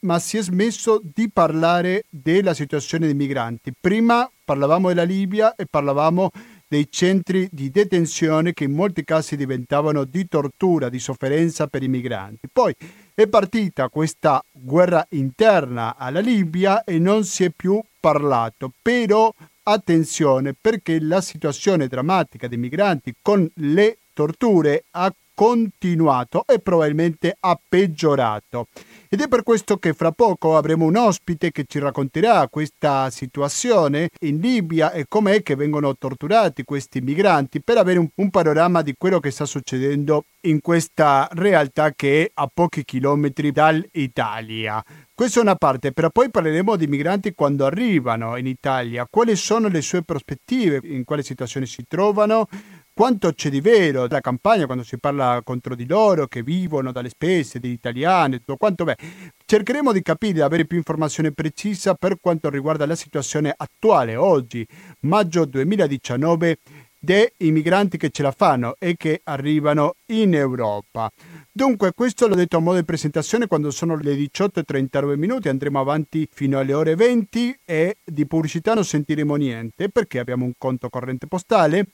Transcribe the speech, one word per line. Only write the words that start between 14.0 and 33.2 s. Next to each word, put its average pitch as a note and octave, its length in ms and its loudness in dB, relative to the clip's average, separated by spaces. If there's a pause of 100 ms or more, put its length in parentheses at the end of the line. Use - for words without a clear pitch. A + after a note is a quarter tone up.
guerra D#3 600 2
interna C3+ 840 0
alla C3+ 260 -4
Libia G3 640 0
e F3 140 -2
non G3+ 260 2
si - 220 -2
è F3 100 0
più G3 240 0 (200)
parlato, C3+ 720 0 (100)
però A3+ 500 2 (380)
attenzione, D3+ 880 0
perché G3+ 440 0
la D#3+ 180 0
situazione D#3+ 680 -2
drammatica C3 600 -2
dei A#2+ 100 -6
migranti C#3 640 -2
con G3+ 240 2 (100)
le F3+ 420 0 (160)
torture D#3+ 800 2
ha F#3 220 -2 (200)
continuato F3 1120 0
e A3+ 120 4
probabilmente E3 760 0
ha F3 300 0
peggiorato. C#3 1000 0 (400)
Ed G3+ 140 -2
è D4+ 60 -2
per A#3+ 160 2
questo G#3+ 340 0
che E3 160 -2
fra E3 180 0
poco E3+ 460 2
avremo D#3+ 280 2
un D#3+ 100 4
ospite F3+ 560 0
che C#3+ 160 -6
ci - 100 -8
racconterà D3 720 2
questa C#3 600 -2
situazione D3 1000 0 (120)